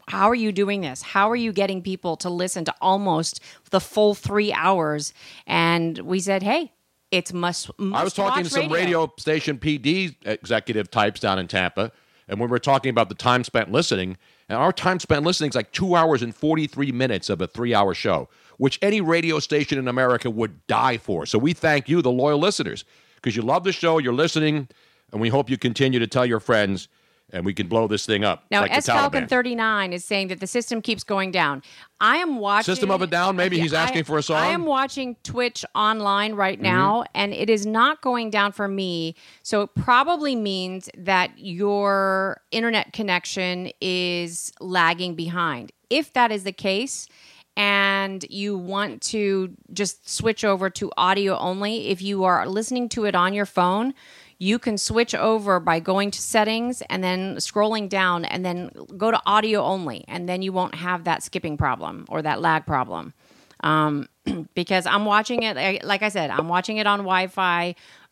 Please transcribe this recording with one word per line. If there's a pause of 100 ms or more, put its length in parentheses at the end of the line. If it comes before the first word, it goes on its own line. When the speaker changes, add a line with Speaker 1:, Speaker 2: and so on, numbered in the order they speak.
Speaker 1:
"How
are
you
doing
this?
How
are
you
getting
people
to
listen
to
almost (300)
the
full
three
hours?" (320)
And
we
said,
"Hey, (380)
it's
must, (100)
Speaker 2:
I
was
talking
to
Speaker 1:
must-watch
Speaker 2:
some
radio
Speaker 1:
radio."
Speaker 2:
station
P
D
executive
types
down
in
Tampa, (380)
and
we
were
talking
about
the
time
spent
listening, (320)
and
our
time
spent
listening
is
like
two
hours
and
forty-three
minutes
of
a
three-hour
show, (300)
which
any
radio
station
in
America
would
die
for.
So
we
thank
you,
the
loyal
listeners. (420)
'cause
you
love
the
show,
you're
listening, (440)
and
we
hope
you
continue
to
tell
your
friends, (440)
and
we
can
blow
this
thing
up
Speaker 1:
Now,
Speaker 2:
like
the
Speaker 1:
S
Falcon
Speaker 2:
Taliban.
Speaker 1:
thirty-nine
is
saying
that
the
system
keeps
going
down. (380)
I
am
watching
Speaker 2:
System
of
a
Down?
Maybe
Speaker 1:
Yeah,
Speaker 2:
he's
asking
Speaker 1:
I,
Speaker 2:
for
a
song?
Speaker 1:
I
am
watching
Twitch (100)
online
right
Speaker 2:
Mm-hmm. (100)
Speaker 1:
now, (100)
and
it
is
not
going
down
for
me. (260)
So
it
probably
means
that
your (120)
internet
connection (100)
is
lagging
behind. (180)
If
that
is
the
case, (480)
and
you
want
to (160)
just
switch
over
to
audio
only,
if
you
are
listening
to
it
on
your
phone, (440)
you
can
switch
over
by
going
to
settings
and
then
scrolling
down
and
then (280)
go
to
audio
only,
and
then
you
won't
have
that
skipping
problem
or
that
lag
problem. (500)
Um, (240)
<clears throat>
because
I'm
watching
it,
I,
like
I
said,
I'm
watching
it
on
Wi-Fi, (380)